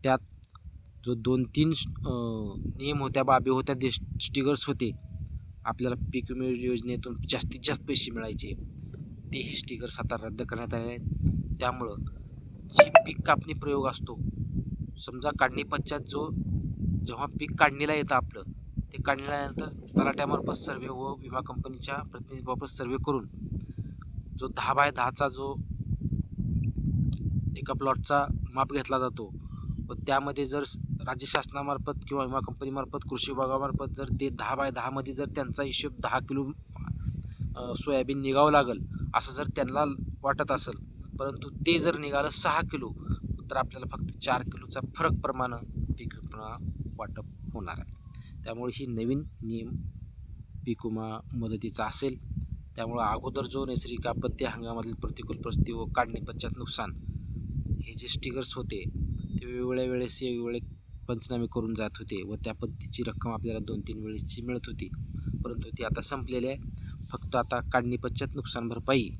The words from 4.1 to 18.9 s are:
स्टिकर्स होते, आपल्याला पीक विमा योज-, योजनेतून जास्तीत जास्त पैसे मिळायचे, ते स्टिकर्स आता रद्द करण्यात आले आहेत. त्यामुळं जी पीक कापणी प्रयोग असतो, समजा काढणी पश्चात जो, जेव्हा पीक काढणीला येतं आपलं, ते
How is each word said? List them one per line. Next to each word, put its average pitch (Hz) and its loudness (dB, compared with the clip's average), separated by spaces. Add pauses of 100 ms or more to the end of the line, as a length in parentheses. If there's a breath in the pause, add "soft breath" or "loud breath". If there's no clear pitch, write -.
स्टिकर्स 139 2
होते, 117 2 (760)
आपल्याला 120 0 (180)
पीक 127 -2
विमा 127 -2
योज-, 123 2
योजनेतून 123 0 (140)
जास्तीत - 0
जास्त 143 -2
पैसे 135 2
मिळायचे, 113 -4 (720)
ते 127 -4
स्टिकर्स 120 -6
आता 117 0 (120)
रद्द 110 -4
करण्यात 120 -4
आले 117 0
आहेत. 120 -4 (600)
त्यामुळं 123 0 (720)
जी - 12
पीक 659 2
कापणी 156 4
प्रयोग 139 2
असतो, 123 -4 (880)
समजा 127 -2 (100)
काढणी 135 4
पश्चात 143 0
जो, 147 -2 (760)
जेव्हा 123 -2
पीक 147 -2
काढणीला 147 6
येतं 147 4
आपलं, 113 2 (380)
ते - -4